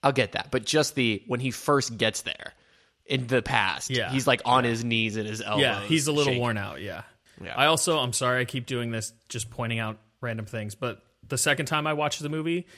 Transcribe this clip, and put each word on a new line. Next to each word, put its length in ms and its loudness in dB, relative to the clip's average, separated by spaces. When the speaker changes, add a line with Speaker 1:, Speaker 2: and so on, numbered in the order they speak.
Speaker 1:
I'll 100 6
get 200 2
that. 180 -4
But 140 0
just 300 2
the, 320 2
when 120 -2
he 120 -2
first 460 0
gets 240 2
there 320 -10
in 220 -2
the 140 4
past, 480 0
Speaker 2:
Yeah. 220 0
Speaker 1:
he's, 160 0
like, 180 4
on 180 6
Speaker 2:
Yeah. 80 2
Speaker 1:
his 120 0
knees 320 0
and 120 -4
his 140 -6
elbows 200 0
Speaker 2:
Yeah, 200 2
he's 260 2
a 40 0
little 220 4
Speaker 1:
shaking. 80 0
Speaker 2:
worn 160 0
out, 240 -8
yeah. 200 -8
Speaker 1:
Yeah. 120 -10
Speaker 2:
I 120 4
also, 320 2
I'm 140 -2
sorry, 280 2
I 40 0
keep 220 -6
doing 240 -4
this, 200 -6
just 220 -8
pointing 280 -4
out 180 -6
random 240 -4
things, 300 -8
but 280 -6
the 100 -2
second 300 2
time 200 0
I 60 0
watched 280 -2
the 80 -6
movie, 360 -2